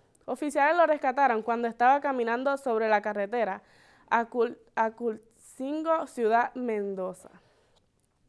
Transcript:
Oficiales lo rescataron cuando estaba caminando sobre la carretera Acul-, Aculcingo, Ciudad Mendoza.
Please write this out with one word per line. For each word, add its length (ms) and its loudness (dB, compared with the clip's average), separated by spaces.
Oficiales 520 0
lo 80 6
rescataron 560 2
cuando 260 -2
estaba 340 4
caminando 560 -2
sobre 300 -2
la 140 4
carretera 640 -4
Acul-, 480 0
Aculcingo, 1300 -4
Ciudad 480 0
Mendoza. 800 -6